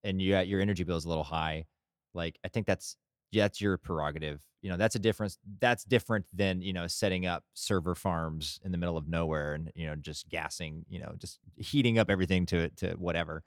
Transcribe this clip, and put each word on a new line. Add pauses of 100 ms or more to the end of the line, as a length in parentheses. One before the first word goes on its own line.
and
you,
uh,
your
energy
bill
is
a
little
high, (460)
like,
I
think
that's, (340)
yeah,
that's
your
prerogative. (180)
You
know,
that's
a
difference. (220)
That's
different
than,
you
know,
setting
up
server
farms
in
the
middle
of
nowhere
and,
you
know,
just
gassing,
you
know,
just (160)
heating
up
everything
to,
to
whatever.